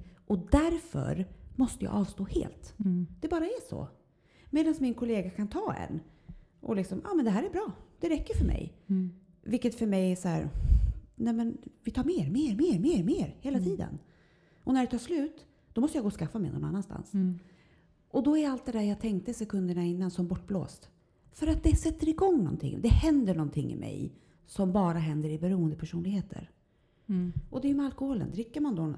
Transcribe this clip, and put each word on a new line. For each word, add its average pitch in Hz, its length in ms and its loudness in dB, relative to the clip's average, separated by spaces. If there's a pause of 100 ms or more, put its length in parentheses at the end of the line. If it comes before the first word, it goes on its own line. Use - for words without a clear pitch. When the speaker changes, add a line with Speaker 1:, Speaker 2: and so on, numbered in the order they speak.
(260)
Speaker 1:
Och 180 240 -2
därför 285 760 2 (300)
måste 247 280 -2
jag 196 100 -4
avstå 196 300 -2
helt. - 500 -6 (100)
Speaker 2:
Mm. 180 220 0 (140)
Speaker 1:
Det 320 80 -4
bara 330 160 0
är 453 260 -6
så. - 180 -8 (640)
Medan 311 300 4
min 247 140 0
kollega 220 360 -2
kan 208 180 -4
ta 359 260 -4 (140)
en 160 120 -6 (600)
och 226 160 -2
liksom, 190 280 -4
"Ja, 392 100 -4
men 302 100 4
det 220 60 2
här 202 120 2
är 392 80 -4
bra. 349 220 -4 (280)
Det 339 80 -2
räcker 320 300 -2
för - 60 4
mig." - 280 0 (160)
Speaker 2:
Mm. 185 220 0 (320)
Speaker 1:
Vilket 233 320 -2
för 226 120 -2
mig 185 260 4
är 180 40 0
så 180 120 -4
här, 165 200 0 (680)
"Nej, 233 200 0
men 233 240 -2 (260)
vi 233 60 -4
tar 254 140 -2
mer, 262 260 0
mer, 240 260 0
mer, 277 240 4
mer, 233 240 4
mer 240 360 0
hela 269 180 0
Speaker 2:
Mm. 180 120 0
Speaker 1:
tiden." - 280 -4 (680)
Och 254 100 2
när 262 60 6
det 247 60 2
tar 240 120 -2
slut, 311 480 -4 (260)
då 226 80 -2
måste 302 180 2
jag 247 40 -2
gå 208 60 2
och 202 100 -2
skaffa 165 200 -4
mig 190 120 -2
någon 147 140 -4
annanstans. 185 500 -6
Speaker 2:
Mm. 185 240 2 (720)
Speaker 1:
Och 277 120 0
då 294 140 4
är 302 140 2
allt 254 160 -6
det 247 60 -6
där 220 80 0
jag 208 200 0
tänkte 226 340 -2
sekunderna 180 500 -2
innan 175 260 0
som 175 180 -2
bortblåst. - 600 -4 (420)
För - 140 -4
att 311 160 4
det 320 140 6
sätter 320 320 2
igång 339 360 6
någonting. 143 380 -2
Det 226 60 2
händer 254 460 6
någonting 143 380 -2
i - 40 -6
mig 107 360 -6 (340)
som 190 260 -2
bara 175 260 4
händer 156 300 -2
i 156 100 -4
beroendepersonligheter. 175 1120 -2 (580)
Speaker 2:
Mm. 180 240 0 (180)
Speaker 1:
Och 254 100 -6
det 277 100 0
är 285 40 2
med 277 120 0
alkoholen. 269 440 -2
Dricker 226 300 -6
man 285 140 0
då, 160 240 -2